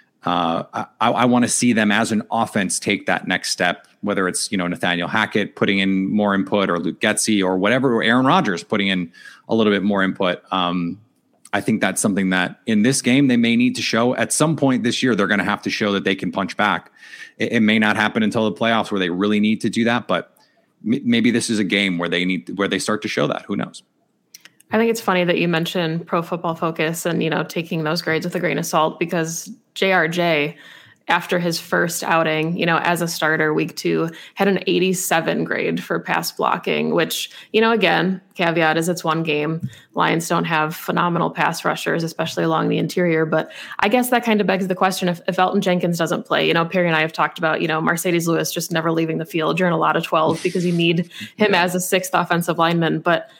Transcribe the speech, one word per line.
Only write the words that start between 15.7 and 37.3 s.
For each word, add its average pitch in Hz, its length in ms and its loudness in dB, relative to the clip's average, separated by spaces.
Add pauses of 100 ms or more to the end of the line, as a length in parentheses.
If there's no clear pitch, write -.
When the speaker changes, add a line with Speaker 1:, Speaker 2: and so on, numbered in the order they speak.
Speaker 1:
that 95 100 -2
they 95 120 0
can 92 140 -6
punch 92 280 -4
back. 101 340 0 (460)
It, 110 160 -2
it 117 80 2
may 107 180 4
not 107 160 4
happen 107 260 0
until 110 280 0
the 107 60 -4
playoffs 113 360 0
where 101 80 -2
they 90 100 0
really 104 300 0
need 107 220 2
to 113 80 -2
do 113 160 0
that, 117 240 0
but - 260 -4 (500)
m-, 117 200 0
maybe 117 260 4
this 113 180 0
is 113 80 2
a 107 60 2
game 95 360 2
where 85 100 -2
they 87 160 0
need, 92 320 -2
where 98 100 2
they 95 120 -2
start 107 240 -2
to 110 40 -4
show - 200 0
that. - 160 -6
Who 101 120 -6
knows? - 260 -6 (880)
Speaker 2:
I 220 60 2
think 226 140 4
it's 226 100 -4
funny 180 220 2
that 175 140 2
you 175 100 2
mentioned 170 580 -2
Pro 175 160 0
Football 170 340 -4
Focus 165 500 -4
and, 170 180 0
you 165 60 0
know, 160 160 -2
taking 165 400 -4
those 156 160 -2
grades 160 240 -2
with 180 100 -6
a 180 60 -4
grain 160 160 -2
of 165 80 -4
salt, 156 340 0
because 170 500 -4 (240)
J 190 200 0
R 170 160 2
J, 165 480 0 (520)
after 175 300 0
his 170 180 -2
first 170 460 -2
outing, 160 540 0
you 165 80 -2
know, 165 140 2
as 170 220 0
a 170 60 -2
starter 156 460 0
week 156 240 -4
two, 165 320 -2 (240)
had 196 160 2
an 190 180 2
eighty-seven 180 800 0
grade 170 360 -2
for 170 200 -4
pass 170 320 -4
blocking, 156 600 -2
which, - 380 -2 (220)